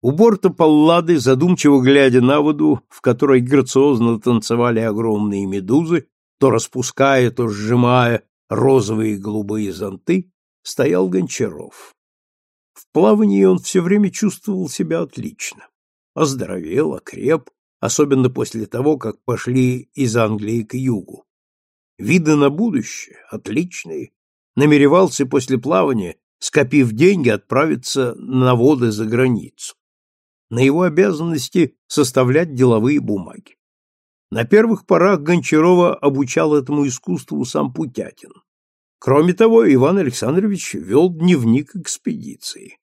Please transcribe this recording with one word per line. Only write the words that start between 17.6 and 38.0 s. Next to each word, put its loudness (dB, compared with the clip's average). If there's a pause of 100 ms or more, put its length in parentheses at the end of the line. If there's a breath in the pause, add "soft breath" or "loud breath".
особенно 0
после -8
того, -2
как -10
пошли -2
из -2
Англии -2
к -14
югу. -6 (760)
Виды 0
на 4
будущее -6 (120)
отличные. -10 (440)
Намеревался 2
после -2
плавания, -2 (220)
скопив 0
деньги, 2
отправиться -2
на 0
воды 2
за -6
границу. -2 (760)
На -6
его 2
обязанности 0 (100)
составлять 0
деловые 2
бумаги. -10 (760)
На -4
первых 2
порах 2
Гончарова 2
обучал -2
этому 0
искусству -6
сам -6
Путятин. -12 (640)